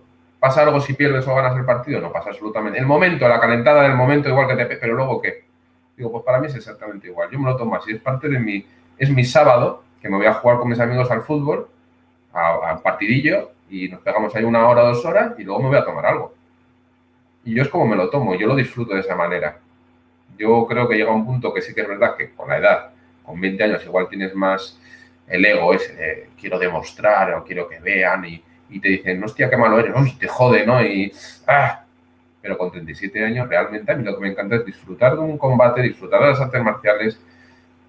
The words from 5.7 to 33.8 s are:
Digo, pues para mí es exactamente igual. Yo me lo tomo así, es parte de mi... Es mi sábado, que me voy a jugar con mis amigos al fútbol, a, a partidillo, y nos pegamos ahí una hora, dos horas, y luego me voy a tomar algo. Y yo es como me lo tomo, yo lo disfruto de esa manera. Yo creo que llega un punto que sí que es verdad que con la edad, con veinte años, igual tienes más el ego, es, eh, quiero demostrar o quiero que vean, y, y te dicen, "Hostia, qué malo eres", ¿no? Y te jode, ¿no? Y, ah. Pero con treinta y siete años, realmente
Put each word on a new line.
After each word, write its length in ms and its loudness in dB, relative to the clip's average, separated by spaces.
Digo, 160 -10
pues 140 -10
para 140 2
mí 80 -4
es 80 -8
exactamente 520 -16
igual. 240 -6
Yo 80 -6
me 100 0
lo 60 0
tomo 200 -4
así, 160 -8
es 100 -8
parte 260 -4
de 100 0
mi... 280 -4
Es 120 0
mi 140 4
sábado, 600 4
que 80 -10
me 80 0
voy 80 2
a 80 4
jugar 240 2
con 100 -2
mis 120 -2
amigos 300 0
al 120 -2
fútbol, 460 -4
a, 380 0
a 100 -6
partidillo, 720 0
y 180 -8
nos 140 -14
pegamos 340 -2
ahí 80 -2
una 240 4
hora, 140 6
dos 240 2
horas, 320 0
y 60 -14
luego 180 -4
me 80 0
voy 80 4
a 80 2
tomar 200 -6
algo. 280 -2
Y 80 -6
yo 100 2
es 60 -2
como 180 0
me 80 2
lo 140 0
tomo, 260 -2
yo 120 0
lo 80 2
disfruto 380 -4
de 60 -2
esa 160 -4
manera. 440 -4
Yo 300 2
creo 220 0
que 80 2
llega 140 2
un 140 0
punto 280 -2
que 80 -4
sí 120 -12
que 80 -4
es 60 -4
verdad 300 0
que 140 -10
con 180 -14
la 80 -2
edad, 320 2
con 160 -14
veinte 240 -2
años, 220 -2
igual 240 -2
tienes 260 -8
más 420 -4
el 180 2
ego, 280 4
es, 240 -2
eh, 400 -8
quiero 220 -6
demostrar 760 0
o 100 -8
quiero 240 -8
que 100 -18
vean, 460 0
y, 180 -16
y 120 -12
te 80 0
dicen, 340 -2
"Hostia, 260 -2
qué 60 0
malo 240 4
eres", 160 0
¿no? 100 4
Y 80 0
te 140 -10
jode, 380 2
¿no? 180 4
Y, 300 -2
ah. 380 2
Pero 160 -6
con 140 -6
treinta 200 -14
y 40 -14
siete 280 -6
años, 240 -2
realmente 440 -2